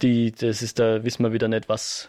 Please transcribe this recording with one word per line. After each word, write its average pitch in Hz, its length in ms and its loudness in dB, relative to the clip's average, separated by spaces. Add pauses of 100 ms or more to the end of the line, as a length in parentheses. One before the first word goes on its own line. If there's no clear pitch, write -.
Die, 117 320 2
das 113 300 -2
ist, - 160 -4
da 113 260 2
wissen 117 180 -2
wir 113 120 2
wieder 117 140 0
nicht, 110 200 -2
was, - 400 -6